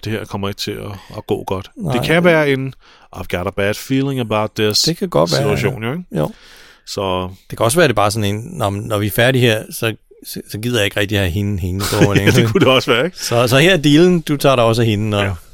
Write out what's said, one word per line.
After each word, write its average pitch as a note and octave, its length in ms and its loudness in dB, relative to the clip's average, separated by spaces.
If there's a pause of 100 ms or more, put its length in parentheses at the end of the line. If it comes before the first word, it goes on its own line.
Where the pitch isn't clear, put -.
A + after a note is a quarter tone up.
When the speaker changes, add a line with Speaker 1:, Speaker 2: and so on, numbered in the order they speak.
Speaker 1:
det G#2+ 80 -6
her G2+ 140 -6
kommer G2 220 -6
ikke G2+ 120 -8
til - 120 -8
at, G#2 200 -10 (260)
at G#2+ 100 -14
gå G2 160 -2
godt. F#2 340 -8
Speaker 2:
Nej. E3+ 200 -4
Speaker 1:
Det B2+ 80 -2
kan E3 180 0
være D#3 280 4
en, C3+ 220 -4 (420)
"I've F2+ 220 -8
got F2+ 100 -4
a - 20 -4
bad G2+ 240 -2
feeling C3+ 460 -2
about G#2+ 360 -2
this" G#2+ 260 0
Speaker 2:
Det E3 160 -2
kan F#3 120 -6
godt D#3+ 220 2
være, C#3 100 0 (160)
Speaker 1:
situation, G#2+ 260 -2
Speaker 2:
ja. A2+ 60 -4
Speaker 1:
jo, C3 60 -4
ikke? F3+ 100 -10 (120)
Speaker 2:
Jo. D2+ 140 -2 (540)
Speaker 1:
Så F#2 440 -4 (200)
Speaker 2:
Det - 80 -12
kan - 60 0
også A#2 140 2
være, E3+ 100 6
det A#2+ 60 2
er - 20 0
bare G#2 160 2
sådan G#2 240 -2
en, G#2+ 60 -6 (120)
"Når, G#2 160 -2
når G#2 280 -4
vi G#2 100 0
er G2 40 -4
færdige B2 300 2
her, A2 300 2
så, A2 240 -4 (300)
så, - 240 -12
så - 100 -10
gider A#2+ 200 -2
jeg G2+ 60 2
ikke G2+ 140 -2
rigtig G2+ 200 0
have F#2+ 120 0
hende, G2+ 300 -2
hende F#2+ 240 -4 (200)
på G2+ 80 2
Speaker 1:
<laughs> - 0 -
Speaker 2:
længere." G2 220 2
Speaker 1:
Det A#2 160 4
kunne - 80 2
det - 80 4
også C3 260 2
være, B2 120 2
ikke? F3+ 120 -6
Speaker 2:
Så, A#2+ 300 0
så B2 100 4
her F3 160 6
er F3+ 40 2
dealen, D#3 440 4
du D3 160 -4
tager C3+ 180 4
dig A#2 100 4
også A2+ 160 2
af A2+ 60 2
hende, G#2 300 0
og G2+ 60 2
Speaker 1:
Ja. G2 100 -2 (200)